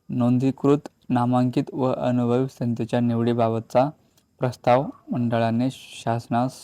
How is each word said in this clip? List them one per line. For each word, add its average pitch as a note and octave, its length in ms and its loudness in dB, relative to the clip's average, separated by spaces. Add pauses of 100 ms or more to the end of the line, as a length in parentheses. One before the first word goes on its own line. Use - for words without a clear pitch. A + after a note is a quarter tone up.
नोंदीकृत, C3 800 2 (200)
नामांकित B2 640 0
व C3 180 0
अनुभवी B2 560 0
संस्थेच्या A#2+ 520 -4
निवडीबाबतचा A#2 920 0 (500)
प्रस्ताव B2+ 460 2 (240)
मंडळाने A#2 640 0
शासनास A#2 800 -4 (120)